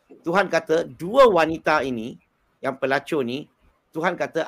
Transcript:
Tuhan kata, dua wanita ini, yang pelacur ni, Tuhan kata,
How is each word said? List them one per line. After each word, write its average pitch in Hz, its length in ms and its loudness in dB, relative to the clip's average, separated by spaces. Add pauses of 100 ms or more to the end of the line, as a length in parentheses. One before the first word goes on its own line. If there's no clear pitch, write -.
(220)
Tuhan 180 240 0
kata, 165 400 0
dua 190 400 2
wanita 160 560 2
ini, 123 400 -6 (400)
yang 131 160 -6
pelacur 139 480 -2
ni, 131 240 -8 (400)
Tuhan 170 240 -4
kata, 156 340 -4